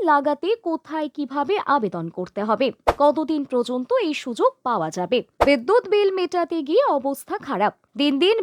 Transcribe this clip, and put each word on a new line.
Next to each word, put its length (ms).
লাগাতে 400
কোথায় 480
কিভাবে 400
আবেদন 300
করতে 320
হবে, 180
কতদিন 400
পর্যন্ত 380
এই 60
সুযোগ 280
পাওয়া 300
যাবে? 200
বিদ্যুৎ 440
বিল 260
মেটাতে 400
গিয়ে 140
অবস্থা 380
খারাপ। 260
দিন 120
দিন 200